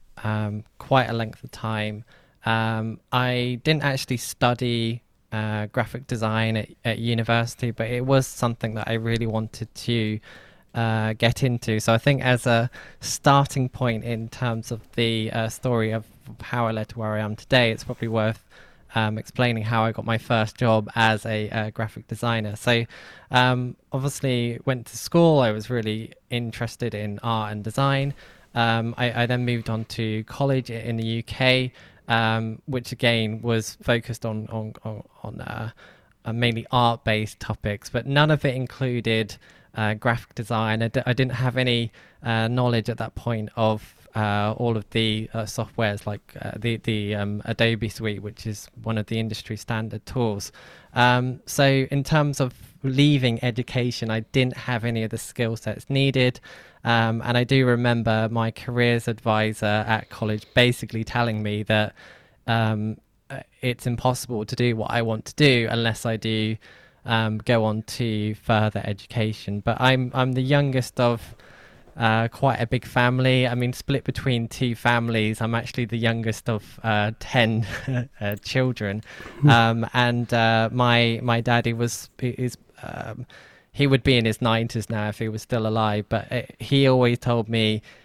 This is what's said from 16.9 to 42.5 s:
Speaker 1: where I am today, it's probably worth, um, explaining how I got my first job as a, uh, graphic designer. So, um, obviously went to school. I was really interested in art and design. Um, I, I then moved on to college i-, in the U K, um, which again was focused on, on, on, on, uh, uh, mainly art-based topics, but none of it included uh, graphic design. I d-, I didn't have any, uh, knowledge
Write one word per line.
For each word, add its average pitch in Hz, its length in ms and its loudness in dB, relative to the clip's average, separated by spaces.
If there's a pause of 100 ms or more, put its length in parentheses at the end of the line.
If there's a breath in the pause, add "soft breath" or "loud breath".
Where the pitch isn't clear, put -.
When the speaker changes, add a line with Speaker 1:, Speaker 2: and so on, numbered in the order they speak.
Speaker 1:
where 110 160 -4
I 107 60 -2
am 107 160 -4
today, 120 360 4
it's 107 120 -6
probably 117 240 -6
worth, 110 360 0 (520 loud breath)
um, 107 240 0
explaining 117 440 -2
how 113 200 2
I 113 80 2
got - 140 -8
my 113 120 0
first 110 400 0
job 110 380 2
as 113 320 4
a, 107 240 -2
uh, 110 180 -4
graphic 113 380 -8
designer. 110 480 -4
So, 117 300 2 (440 loud breath)
um, 123 460 2 (160)
obviously 123 720 -2
went 127 220 -2
to - 100 -14
school. 165 440 4
I 113 100 4
was 107 180 -6
really 110 440 -4 (180)
interested 117 640 -4
in 104 260 -6
art 110 300 -2
and 104 120 -8
design. 139 520 0 (400 loud breath)
Um, 117 420 0
I, 120 260 0
I - 40 4
then 123 180 -2
moved 120 240 -2
on 110 160 -4
to 110 380 -4
college 135 480 -2
i-, 113 40 -8
in 117 220 -6
the 113 80 -4
U 113 180 -2
K, 127 480 2 (360 loud breath)
um, 113 580 0
which 127 260 -6
again 113 500 0
was 113 420 -2
focused 120 420 -2
on, 107 220 -6
on, 110 260 -8 (100)
on, 107 200 -10 (200)
on, 110 180 -10
uh, - 280 -8 (560 loud breath)
uh, 113 80 -4
mainly 117 380 0
art-based 117 680 2
topics, - 500 -6
but 120 180 -4
none 147 240 4
of 147 120 2
it 131 120 0
included 120 800 -2 (400 soft breath)
uh, 107 200 0
graphic 120 400 -2
design. 110 460 0
I 117 80 2
d-, 123 160 0
I 123 80 2
didn't 127 200 0
have 123 240 0
any, 120 340 0 (300 loud breath)
uh, 113 260 0
knowledge 120 420 0